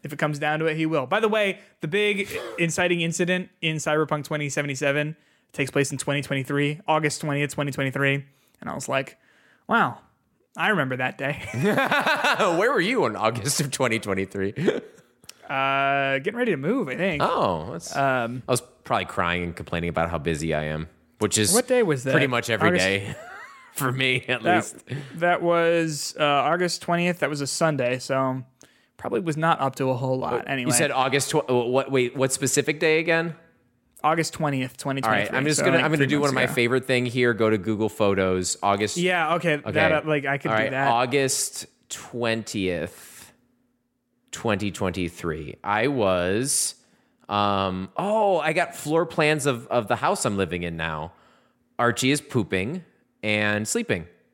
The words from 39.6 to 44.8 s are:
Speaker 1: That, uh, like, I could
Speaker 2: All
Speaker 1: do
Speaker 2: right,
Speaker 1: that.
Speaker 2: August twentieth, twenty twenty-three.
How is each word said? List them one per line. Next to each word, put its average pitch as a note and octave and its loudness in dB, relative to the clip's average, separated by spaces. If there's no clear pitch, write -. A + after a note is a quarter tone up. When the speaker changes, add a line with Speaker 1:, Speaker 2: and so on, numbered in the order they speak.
Speaker 1:
That, D#3 4
uh, D3+ 2
like, D3 0
I C#3 -2
could A#2 -2
Speaker 2:
All A2 2
Speaker 1:
do A2 4
Speaker 2:
right, G#2+ 0
Speaker 1:
that. C3+ 2
Speaker 2:
August C3 0
twentieth, G#2+ -4
twenty G#2 -2
twenty-three. E2+ -6